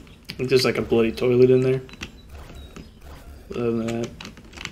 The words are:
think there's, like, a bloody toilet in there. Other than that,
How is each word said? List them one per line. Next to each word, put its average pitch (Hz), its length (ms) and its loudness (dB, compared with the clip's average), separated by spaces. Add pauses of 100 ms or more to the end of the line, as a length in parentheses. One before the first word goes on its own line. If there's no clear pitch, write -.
(340)
think 131 160 -6
there's, 127 160 4
like, 117 120 0
a 120 40 -2
bloody 113 320 2
toilet 127 360 6
in 127 120 6
there. 131 200 0 (1700)
Other 120 200 -2
than 113 160 -2
that, 117 220 -4 (640)